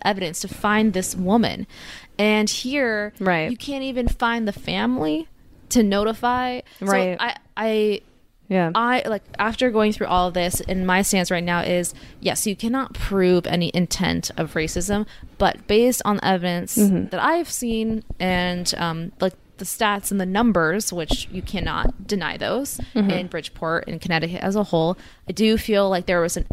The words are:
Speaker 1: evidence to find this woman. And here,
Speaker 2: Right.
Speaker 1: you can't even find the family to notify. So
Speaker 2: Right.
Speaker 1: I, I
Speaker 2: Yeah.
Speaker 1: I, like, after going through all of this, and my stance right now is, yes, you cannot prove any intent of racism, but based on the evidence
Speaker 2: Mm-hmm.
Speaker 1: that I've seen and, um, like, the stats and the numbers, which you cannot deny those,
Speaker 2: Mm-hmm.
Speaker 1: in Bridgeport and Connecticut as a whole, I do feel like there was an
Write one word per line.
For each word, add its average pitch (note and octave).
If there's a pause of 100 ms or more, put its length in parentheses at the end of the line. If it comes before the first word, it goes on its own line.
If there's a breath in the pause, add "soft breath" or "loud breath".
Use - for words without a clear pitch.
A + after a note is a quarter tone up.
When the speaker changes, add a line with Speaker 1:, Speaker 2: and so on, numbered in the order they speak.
Speaker 1:
evidence F#3+
to G3+
find G#3+
this F#3
woman. F#3 (500 loud breath)
And G#3+
here, A3+
Speaker 2:
Right. F3
Speaker 1:
you B3
can't C4+
even B3+
find A#3
the G3
family B3+ (420)
to -
notify. A#3+ (180 loud breath)
So F#3+
Speaker 2:
Right. F#3
Speaker 1:
I, A#3+ (200)
I G#3+ (480)
Speaker 2:
Yeah. F3+
Speaker 1:
I, A#3+
like, G#3+ (160)
after A3+
going G#3+
through -
all F3+
of F3
this, F3+
and F#3
my F#3
stance F#3+
right F3
now F3
is, F3 (260 loud breath)
yes, -
you G3+
cannot B3
prove F3+
any F3
intent E3+
of D#3+
racism, F#3 (320 loud breath)
but -
based A#3
on G3+
the -
evidence F3
Speaker 2:
Mm-hmm. G3
Speaker 1:
that F#3+
I've D#4+
seen A3 (160)
and, F3+
um, E3 (100)
like, F#3+ (240)
the G3
stats G#3
and G3+
the F#3
numbers, F#3+
which F3
you F#3
cannot E3
deny F3+
those, A#3 (140)
Speaker 2:
Mm-hmm. G#3
Speaker 1:
in F3+
Bridgeport E3
and -
Connecticut E3
as G3
a G#3
whole, E3+ (300 loud breath)
I -
do A3
feel G3+
like F3+
there F3
was E3+
an F3